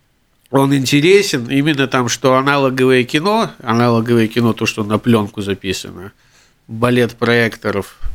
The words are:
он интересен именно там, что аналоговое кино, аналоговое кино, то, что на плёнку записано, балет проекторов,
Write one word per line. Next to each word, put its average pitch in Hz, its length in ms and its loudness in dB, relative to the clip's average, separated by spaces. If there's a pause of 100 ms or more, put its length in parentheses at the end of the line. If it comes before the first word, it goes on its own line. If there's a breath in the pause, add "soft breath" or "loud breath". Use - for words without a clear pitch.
(520)
он 135 220 2
интересен 143 760 2
именно 139 380 0
там, 127 200 0
что 131 280 0
аналоговое 131 680 2
кино, 180 460 -2 (140)
аналоговое 117 640 2
кино, 117 240 0
то, 110 120 -4
что 107 200 -4
на 107 140 -2
плёнку 107 440 0
записано, 95 680 -8 (560 soft breath)
балет 120 480 0
проекторов, 110 840 -2 (160)